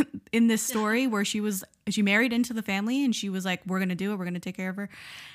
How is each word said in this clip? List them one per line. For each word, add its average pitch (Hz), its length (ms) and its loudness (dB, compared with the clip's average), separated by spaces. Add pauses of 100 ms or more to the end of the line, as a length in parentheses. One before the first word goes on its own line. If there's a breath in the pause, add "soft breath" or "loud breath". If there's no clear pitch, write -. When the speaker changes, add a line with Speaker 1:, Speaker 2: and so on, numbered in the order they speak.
(120)
Speaker 1:
<laughs> - 200 -16
in 233 160 6
this 220 200 2
Speaker 2:
Yeah. - 60 -4
Speaker 1:
story, 220 320 2
where 208 180 2
she 208 160 -2
was, 208 220 -2 (260)
she 208 140 2
married 214 300 4
into 233 200 2
the 220 100 -4
family, 220 420 0
and 233 100 2
she 202 140 -4
was 185 160 -4
like, 180 200 -2
"We're 185 140 -2
gonna 185 160 0
do 190 180 -2
it. 214 40 -4
We're 185 80 -6
gonna 175 160 -6
take 185 160 -8
care 185 140 -4
of 185 60 -8
her." 202 120 -8 (460 loud breath)